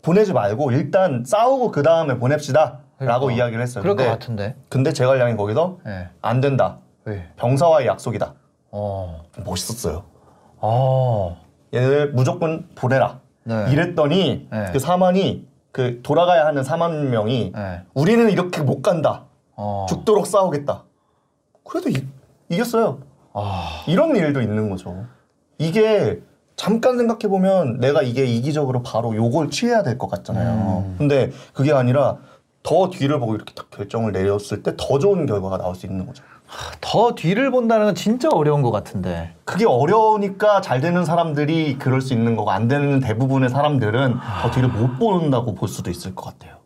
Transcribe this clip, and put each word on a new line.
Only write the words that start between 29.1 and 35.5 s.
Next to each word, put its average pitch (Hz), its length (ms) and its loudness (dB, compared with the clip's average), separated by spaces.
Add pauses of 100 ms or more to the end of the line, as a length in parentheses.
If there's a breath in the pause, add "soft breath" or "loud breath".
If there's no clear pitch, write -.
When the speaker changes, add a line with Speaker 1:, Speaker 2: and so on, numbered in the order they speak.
Speaker 1:
요걸 120 340 0
취해야 233 340 0
될 117 140 -2
것 - 140 -6
같잖아요. 113 760 -2
Speaker 2:
음. - 140 -8
Speaker 1:
근데 139 320 2 (220 loud breath)
그게 143 180 2
아니라 127 460 2 (440 loud breath)
더 180 280 2
뒤를 143 300 -2
보고 113 160 -2
이렇게 - 200 -12
딱 - 160 -20
결정을 113 400 -4
내렸을 101 520 -2
때 143 140 -4
더 - 220 0
좋은 185 260 2
결과가 95 320 -4